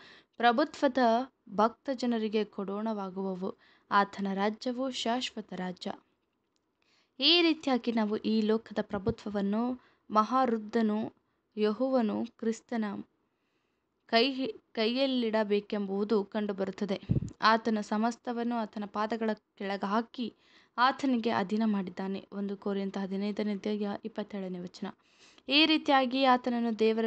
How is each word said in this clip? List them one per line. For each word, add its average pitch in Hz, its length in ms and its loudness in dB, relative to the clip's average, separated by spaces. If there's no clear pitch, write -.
ಪ್ರಭುತ್ವದ 262 640 2
ಭಕ್ತ 226 400 0
ಜನರಿಗೆ 220 500 0
ಕೊಡೋಣವಾಗುವವು. 196 1080 -6
ಆತನ 202 440 2
ರಾಜ್ಯವು 233 560 -2
ಶಾಶ್ವತ 240 640 -4
ರಾಜ್ಯ. 185 380 -8
ಈ 320 240 6
ರೀತಿಯಾಗಿ 277 500 2
ನಾವು 214 320 0
ಈ 220 160 2
ಲೋಕದ 214 420 0
ಪ್ರಭುತ್ವವನ್ನು 208 800 -4
ಮಹಾವೃದ್ಧನು 214 880 2
ಯೆಹೋವನು 220 720 0
ಕ್ರಿಸ್ತನ 226 480 -4
ಕೈ, 233 120 6
ಕೈಯಲ್ಲಿಡಬೇಕೆಂಬುದು 214 1500 0
ಕಂಡುಬರುತ್ತದೆ. 196 720 -4
ಆತನು 220 420 4
ಸಮಸ್ತವನ್ನು 240 720 -2
ಆತನ 214 280 -6
ಪಾದಗಳ 220 460 -4
ಕೆಳಗೆ 196 320 -4
ಹಾಕಿ 226 400 -2
ಆತನಿಗೆ 247 520 2
ಅಧೀನ 214 360 0
ಮಾಡಿದ್ದಾನೆ. 190 540 -4
ಒಂದು 202 240 -6
ಕೊರಿಂಥ 196 420 -4
ಹದಿನೈದನೇ 202 560 -4
ಅಧ್ಯಾಯ 208 500 -4
ಇಪ್ಪತ್ತೇಳನೇ 202 540 -8
ವಚನ. 180 280 -12
ಈ 294 180 6
ರೀತಿಯಾಗಿ 269 580 4
ಆತನನ್ನು 240 540 2
ದೇವರ 220 280 4